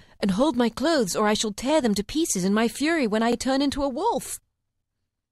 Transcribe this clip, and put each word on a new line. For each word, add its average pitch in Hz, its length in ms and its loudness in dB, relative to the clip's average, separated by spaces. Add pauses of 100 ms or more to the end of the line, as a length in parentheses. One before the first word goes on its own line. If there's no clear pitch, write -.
(200)
and 202 120 -2
hold 247 240 2
my 240 140 2
clothes, 240 460 0
or 214 120 2
I 214 60 2
shall 214 180 -2
tear 277 300 0
them 240 140 2
to 202 80 -2
pieces 302 400 -2
in 196 100 2
my 220 140 2
fury 294 400 0
when 214 160 0
I 240 120 2
turn 262 260 0
into 285 220 -2
a 277 60 0
wolf. 311 500 -4 (920)